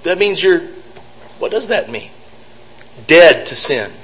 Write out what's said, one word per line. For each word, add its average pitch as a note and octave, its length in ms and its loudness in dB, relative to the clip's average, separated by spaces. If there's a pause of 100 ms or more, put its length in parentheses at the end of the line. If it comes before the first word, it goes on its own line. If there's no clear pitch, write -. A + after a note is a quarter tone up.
that F3+ 140 -4
means G3+ 240 -2
you're," F3+ 200 2 (760)
what A2 140 -8
does A3+ 160 -6
that G3+ 200 -4
mean? A2+ 220 -14 (960)
Dead E3 400 6
to B2+ 100 -10
sin. A2+ 380 -4 (100)